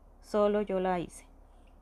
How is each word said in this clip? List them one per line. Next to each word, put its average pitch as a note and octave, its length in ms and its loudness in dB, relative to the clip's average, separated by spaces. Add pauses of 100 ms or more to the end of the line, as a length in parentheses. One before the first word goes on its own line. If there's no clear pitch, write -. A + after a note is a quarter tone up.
(220)
solo G#3 400 2
yo G3 180 -2
la F#3 200 0
hice. - 260 -10 (560)